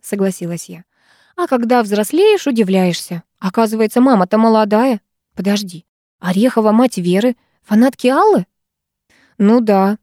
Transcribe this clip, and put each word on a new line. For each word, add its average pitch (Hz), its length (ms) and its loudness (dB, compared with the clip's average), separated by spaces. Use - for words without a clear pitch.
согласилась 185 640 -6
я. 175 160 -20
«А 349 120 -4
когда 240 360 0
взрослеешь, 294 640 0
удивляешься. 185 760 -2
Оказывается, 220 600 -2
мама-то 214 380 2
молодая. 220 640 2
Подожди, 196 500 -6
Орехова 214 520 0
мать 247 260 2
Веры, 190 380 0
фанатки 247 440 0
Аллы?» 294 380 2
«Ну 214 220 4
да. 202 440 0